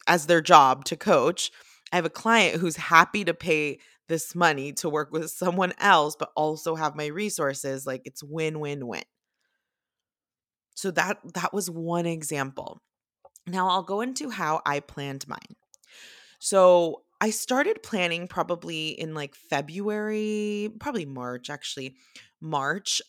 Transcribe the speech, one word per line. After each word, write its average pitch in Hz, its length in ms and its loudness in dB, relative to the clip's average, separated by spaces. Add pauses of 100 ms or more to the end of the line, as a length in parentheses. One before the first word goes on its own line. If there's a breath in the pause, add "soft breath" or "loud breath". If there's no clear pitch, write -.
as 160 220 2
their 170 140 6
job 139 440 8
to 165 100 -4
coach? 165 540 2 (440 loud breath)
I 180 40 2
have 165 80 0
a 165 40 0
client 220 500 2
who's 170 160 -2
happy 170 480 4
to 170 100 0
pay 151 460 -2 (300 soft breath)
this 160 260 -4
money 151 380 2
to - 160 -4
work 151 240 -2
with 160 160 -4
someone 180 500 0
else, 156 380 6
but - 180 -6
also 156 400 -2
have 151 200 -4
my 151 100 -6
resources." 147 800 -4
Like, 131 180 -8
it's - 200 -18
win, 156 360 -6
win, 143 280 -8
win. 98 160 -8 (1700)
So 190 180 -6
that, 175 280 0 (160)
that 175 180 -4
was 185 160 -4
one 170 360 -4
example. 147 760 -6 (640)
Now 185 220 -2
I'll 185 140 0
go 196 180 -4
into 262 280 -6
how 170 360 -2
I 143 160 0
planned 139 440 -10
mine. - 300 -16 (840 loud breath)
So 180 640 6 (180)
I 220 80 2
started 285 520 0
planning 175 460 -2
probably 170 640 -4
in, 156 240 -8
like, 147 220 -8
February, 208 1300 -4 (120)
probably 240 240 -6
March, 123 440 -10
actually, 135 460 -12 (460 loud breath)
March 156 680 -2